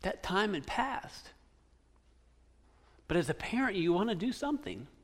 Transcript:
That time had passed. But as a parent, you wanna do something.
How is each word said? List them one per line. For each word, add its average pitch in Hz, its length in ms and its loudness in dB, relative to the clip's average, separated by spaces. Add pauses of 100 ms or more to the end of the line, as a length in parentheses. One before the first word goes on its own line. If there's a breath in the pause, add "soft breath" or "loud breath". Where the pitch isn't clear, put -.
That - 200 -4
time 202 320 2
had 143 140 -4
passed. - 640 -4 (1800)
But 160 80 2
as 151 120 4
a 151 60 0
parent, 233 420 0
you 170 160 4
wanna 208 220 4
do 214 180 0
something. 139 540 -4 (180)